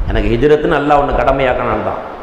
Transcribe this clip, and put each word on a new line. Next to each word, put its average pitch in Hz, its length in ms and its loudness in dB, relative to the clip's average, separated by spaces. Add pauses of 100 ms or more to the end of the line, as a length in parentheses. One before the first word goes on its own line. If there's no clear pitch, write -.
எனக்கு 104 220 0
ஹிஜ்ரத்துன்னு 151 480 2
அல்லாஹ் 143 220 2
ஒண்ணு 135 160 0
கடமையாக்கினான் 127 720 0
தான். - 140 -6 (220)